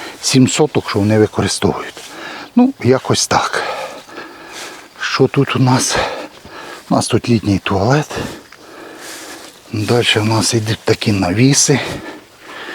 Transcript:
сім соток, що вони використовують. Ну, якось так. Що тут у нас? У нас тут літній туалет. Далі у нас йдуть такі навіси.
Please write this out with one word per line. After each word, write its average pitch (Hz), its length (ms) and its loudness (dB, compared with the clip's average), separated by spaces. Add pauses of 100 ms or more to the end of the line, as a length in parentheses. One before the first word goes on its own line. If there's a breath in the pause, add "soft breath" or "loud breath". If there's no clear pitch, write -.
(220 loud breath)
сім 131 260 4
соток, - 420 0
що 107 80 0
вони 107 200 4
використовують. - 760 0 (640 loud breath)
Ну, 254 160 6 (120)
якось 123 420 2
так. - 360 0 (1400 loud breath)
Що - 260 2
тут - 300 0
у - 20 -2
нас? 127 380 2 (960 loud breath)
У - 40 2
нас 113 140 2
тут 113 200 0
літній 101 300 2
туалет. 110 520 0 (1600 loud breath)
Далі 110 340 2 (100)
у 107 80 0
нас 113 300 2
йдуть 110 300 0
такі 110 280 2
навіси. 113 680 4 (920 loud breath)